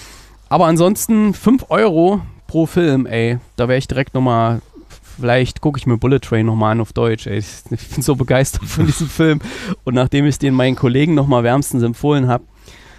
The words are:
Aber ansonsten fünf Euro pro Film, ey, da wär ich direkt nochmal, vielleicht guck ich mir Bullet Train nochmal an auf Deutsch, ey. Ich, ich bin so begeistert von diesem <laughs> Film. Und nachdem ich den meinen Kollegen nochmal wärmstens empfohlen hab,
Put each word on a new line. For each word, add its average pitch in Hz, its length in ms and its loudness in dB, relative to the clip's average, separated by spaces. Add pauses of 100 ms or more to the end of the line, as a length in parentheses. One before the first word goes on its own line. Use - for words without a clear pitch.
(500)
Aber 165 160 2
ansonsten 196 720 2
fünf 254 340 2
Euro 185 520 2 (260)
pro 160 180 0
Film, 147 400 0
ey, 117 320 -2 (180)
da 120 140 0
wär 127 80 2
ich 135 100 -4
direkt 135 280 -4
nochmal, 117 460 0 (560)
vielleicht 127 440 0
guck 147 160 -2
ich - 100 -10
mir 123 100 2
Bullet 135 220 2
Train 110 260 -2
nochmal 110 280 0
an 113 80 0
auf 107 100 -8
Deutsch, 117 340 -2
ey. 104 120 -6
Ich, 101 100 -8 (220)
ich - 200 -10
bin - 120 -6
so 135 160 0
begeistert 131 480 -2
von 160 200 -2
diesem 151 220 -2
<laughs> - 20 -10
Film. 156 300 2 (460)
Und 127 80 -4
nachdem 131 320 2
ich 143 140 0
den 139 140 0
meinen 127 220 2
Kollegen 135 380 2
nochmal 139 300 2
wärmstens 127 400 0
empfohlen 131 440 0
hab, 123 140 0 (580)